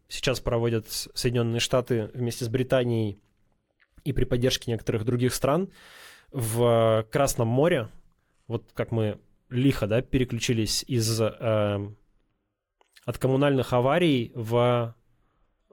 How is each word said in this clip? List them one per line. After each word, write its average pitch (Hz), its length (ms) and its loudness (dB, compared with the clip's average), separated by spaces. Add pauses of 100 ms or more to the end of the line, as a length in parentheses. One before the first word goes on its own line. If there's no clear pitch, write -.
сейчас - 320 -4
проводят 117 500 -2
С-, - 240 -8
Соединенные 117 460 0
Штаты 120 540 0
вместе 123 300 -4
с 117 40 -2
Британией 120 720 0 (840)
и 131 80 -4
при 123 120 2
поддержке 123 480 -2
некоторых 110 320 -4
других 120 300 0
стран 165 360 0 (640)
в 113 800 2
Красном 135 360 0
море. 135 400 2 (600)
Вот 113 160 -6 (100)
как 113 180 -6
мы 110 280 -2 (300)
лихо, 127 360 2
да, 110 160 2
переключились 117 840 -2
из, 113 320 0
э, 104 680 0 (1160)
от 120 120 -6
коммунальных 135 540 2
аварий 135 640 2
в, 120 600 0 (800)